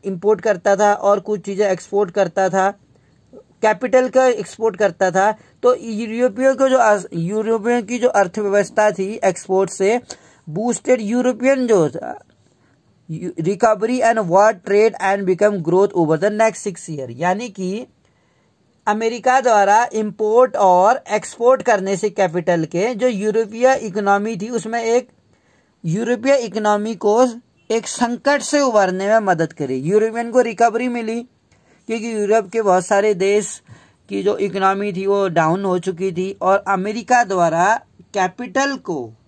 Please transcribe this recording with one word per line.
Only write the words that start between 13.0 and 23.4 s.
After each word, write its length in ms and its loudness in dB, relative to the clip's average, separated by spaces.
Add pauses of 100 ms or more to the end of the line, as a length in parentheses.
recovery 640 0
and 140 2
world 500 2
trade 240 4 (100)
and 240 -2
become 340 0
growth 360 2
over 200 2
the 140 0
next 360 -2
six 220 -10
year, 200 -10
यानी 400 -4
कि 360 -8 (1040)
अमेरिका 540 0
द्वारा 520 4
इंपोर्ट 640 2
और 560 4
एक्सपोर्ट 500 0
करने 360 0
से 120 -2
कैपिटल 560 0
के 300 -2
जो 120 0
यूरोपीय 760 0